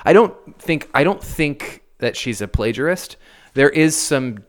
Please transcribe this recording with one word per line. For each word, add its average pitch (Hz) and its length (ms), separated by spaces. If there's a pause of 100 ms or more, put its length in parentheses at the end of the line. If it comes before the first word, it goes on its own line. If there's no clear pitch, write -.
I - 80
don't 208 220 (260)
think, - 340
I 139 100
don't 196 180
think - 600 (140)
that 120 180
she's 110 240
a 104 80
plagiarist. 127 680 (380)
There 139 160
is 156 260
some 131 520